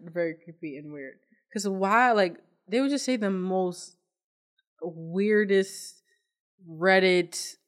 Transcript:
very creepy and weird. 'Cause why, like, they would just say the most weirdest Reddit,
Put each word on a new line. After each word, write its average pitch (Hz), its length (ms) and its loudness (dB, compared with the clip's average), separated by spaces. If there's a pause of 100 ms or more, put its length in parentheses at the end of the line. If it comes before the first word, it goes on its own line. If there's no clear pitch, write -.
very 165 300 -4 (100)
creepy 160 320 -12
and 151 160 -14
weird. 135 220 -14 (380)
'Cause 208 160 -6
why, 202 440 4
like, 190 240 2 (320)
they 226 120 0
would 277 100 2
just 277 140 -2
say 254 120 0
the 208 140 -2
most 185 680 -2 (840)
weirdest 190 1200 0 (680)
Reddit, 180 880 2 (120)